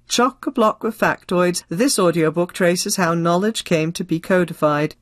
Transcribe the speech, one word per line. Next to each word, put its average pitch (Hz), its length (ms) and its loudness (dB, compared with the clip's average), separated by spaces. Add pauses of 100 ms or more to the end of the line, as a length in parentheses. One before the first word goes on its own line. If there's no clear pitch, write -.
Chock-a-block 247 720 0
with 220 160 -4
factoids, 180 680 0
this 226 320 0
audiobook 170 540 0
traces 180 420 0
how 170 180 0
knowledge 175 520 0
came 160 260 0
to 180 140 -8
be 170 160 -4
codified, 156 800 0